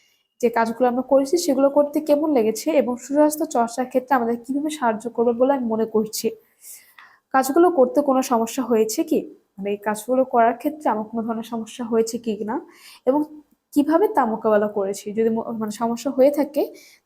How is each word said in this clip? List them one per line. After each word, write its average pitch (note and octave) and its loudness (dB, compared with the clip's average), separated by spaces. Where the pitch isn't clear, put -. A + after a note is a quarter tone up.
যে A#3 2
কাজগুলো A#3 0
আমরা B3 0
করেছি C#4 2
সেগুলো C#4 2
করতে D4 2
কেমন D4 2
লেগেছে A3 0
এবং B3 0
সুস্বাস্থ্য D4+ 0
চর্চার B3 -2
ক্ষেত্রে B3+ 0
আমাদের A#3 0
কিভাবে C#4+ -4
সাহায্য A#3 -2
করবে A#3 0
বলে B3+ 2
আমি B3+ -2
মনে A3 0
করছি। A3 -2
কাজগুলো C#4 4
করতে C4 2
কোনো C4 2
সমস্যা A#3 -2
হয়েছে A3 0
কি, - -2
মানে G3 -6
এই G#3 -4
কাজগুলো A#3 -2
করার A#3 2
ক্ষেত্রে D4+ -4
আমার G#3+ -2
কোনো A3+ -6
ধরনের A3 -6
সমস্যা A3+ -10
হয়েছে A3+ -2
কি G#3+ -6
না A#3+ -6
এবং C#4+ 2
কিভাবে D#4 2
তা C4 0
মোকাবেলা G#3+ 0
করেছি। G3+ -6
যদি A3+ 0
ম-, A3+ -4
মানে G#3+ -6
সমস্যা A#3 -4
হয়ে C4 4
থাকে, D4 -2